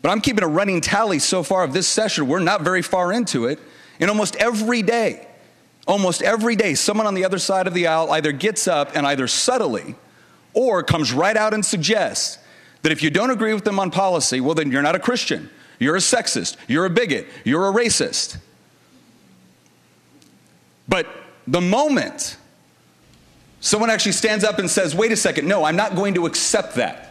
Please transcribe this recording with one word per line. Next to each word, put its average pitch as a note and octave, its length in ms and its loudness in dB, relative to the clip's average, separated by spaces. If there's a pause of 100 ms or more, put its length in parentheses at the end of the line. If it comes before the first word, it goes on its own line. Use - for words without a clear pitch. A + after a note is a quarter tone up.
But F3 80 2
I'm G#3+ 100 0
keeping G#3+ 240 0
a - 20 2
running F3+ 360 2
tally G3+ 360 0
so F3+ 240 0
far F#3 220 0
of C3+ 80 -4
this F3 160 0
session. D#3 400 0
We're E3 100 0
not F#3+ 220 2
very F3+ 220 0
far F3+ 300 0
into F3 340 -2
it. D3 120 -2 (400)
And F3 120 2
almost G#3 260 0
every A3+ 460 0
day, G#3+ 440 0 (640)
almost G3 340 0
every A3+ 320 2
day, G3 200 0
someone G#3+ 320 0
on G3+ 80 -2
the F#3 100 0
other F#3+ 140 0
side F#3 280 0
of F3+ 60 -4
the F3 140 0
aisle D#3+ 260 2
either D#3 180 0
gets F3+ 380 -2
up D3 260 0
and C#3+ 120 0
either C3+ 200 0
subtly E3 680 -2 (560)
or A3 320 2
comes D3 280 0
right F#3 240 2
out G#3+ 180 0
and G#3+ 100 -2
suggests F3 720 -2 (440)
that D#3 100 2
if D3 100 -2
you D#3 80 2
don't G#3+ 200 2
agree A3 240 0
with G3+ 100 -4
them G3 160 0
on F#3 100 0
policy, E3+ 480 0
well, C3+ 160 0
then D#3 160 0
you're C3+ 120 0
not D#3 120 2
a F#3 60 -2
Christian. D#3 500 -2 (300)
You're D3 160 2
a F#3+ 40 0
sexist. - 560 -2 (120)
You're D3+ 160 2
a F#3+ 60 0
bigot. E3+ 360 0 (160)
You're D#3+ 240 2
a G3 60 0
racist. - 640 -2 (2500)
But E3+ 220 0 (400)
the F3 140 2
moment A3+ 720 0 (1200)
someone A3+ 300 0
actually G#3 220 0
stands G#3+ 320 0
up G#3 140 0
and F#3 120 -2
says, E3+ 240 0
"Wait A3 160 2
a G#3+ 60 2
second, D#3 320 0
no, F#3+ 160 2
I'm D#3 100 2
not G3 220 0
going G3 180 0
to F3 120 0
accept - 500 -2
that" G2 340 -4